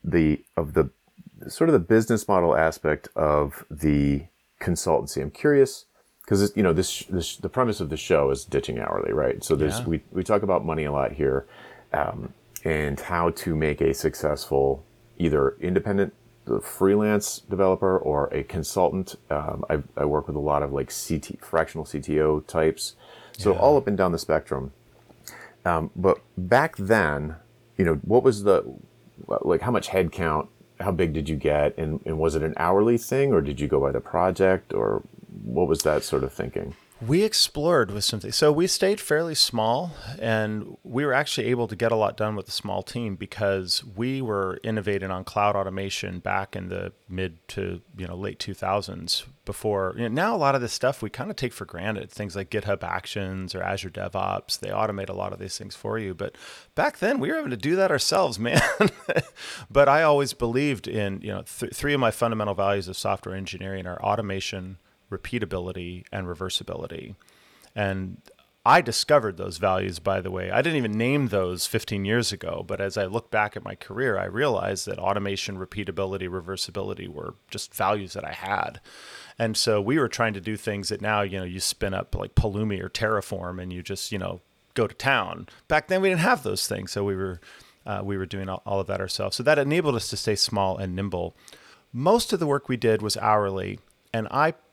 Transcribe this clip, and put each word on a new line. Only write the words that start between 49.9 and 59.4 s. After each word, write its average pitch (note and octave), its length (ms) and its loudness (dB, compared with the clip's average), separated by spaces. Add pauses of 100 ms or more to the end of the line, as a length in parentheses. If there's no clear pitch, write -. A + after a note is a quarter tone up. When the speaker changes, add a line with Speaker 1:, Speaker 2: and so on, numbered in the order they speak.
Speaker 2:
You A2+ 60 -4
know, A#2+ 40 -2
now E3+ 280 0
a - 20 -2
lot C#3 180 4
of C3 60 0
this A#2+ 120 -4
stuff - 280 0
we A2 80 -6
kinda - 240 -8
take B2 200 -4
for - 120 -10
granted. F#2+ 440 -6
Things G#2 260 -8
like E2 140 -6
GitHub G#2 320 -2
Actions F#2 720 -6
or F#2 80 -6
Azure F#2+ 280 -4
DevOps, F#2+ 720 -4
they G2+ 100 -8
automate G2+ 400 -2
a F#2+ 40 -8
lot F#2+ 200 -6
of F#2 60 -12
these F#2+ 180 -10
things G2 180 -12
for A2 240 -6
you. G2 140 -6
But F#2+ 220 -8 (400)
back D4 240 0
then, B3+ 200 0
we - 100 -2
were D#4 60 -2
having D#4 160 -4
to A#2+ 60 -4
do D3 180 0
that F#3+ 160 2
ourselves, D3+ 480 2
<laughs> - 0 -
man. A#2+ 220 2 (1080)